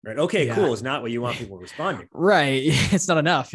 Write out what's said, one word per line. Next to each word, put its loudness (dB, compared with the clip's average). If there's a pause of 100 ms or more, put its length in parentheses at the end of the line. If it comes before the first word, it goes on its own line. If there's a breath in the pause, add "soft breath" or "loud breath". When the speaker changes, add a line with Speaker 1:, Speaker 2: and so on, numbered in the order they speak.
Speaker 1:
right? -8
"Okay, 2
Speaker 2:
Yeah. -2
Speaker 1:
cool" 2
is -6
not -4
what -6
you -4
want -4
people -12
responding. -8
Speaker 2:
<laughs> -20
Right. 2
<laughs> 2
It's 0
not 4
enough. 0